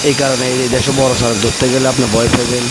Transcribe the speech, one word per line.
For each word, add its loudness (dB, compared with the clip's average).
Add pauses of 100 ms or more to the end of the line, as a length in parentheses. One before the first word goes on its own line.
এই 2
কারণে 0
এই -2
দেশে 0
বড় 2
শাহরুখ 0
ধরতে 0
গেলে 2
আপনি 0
ভয় 2
পাবেন। -2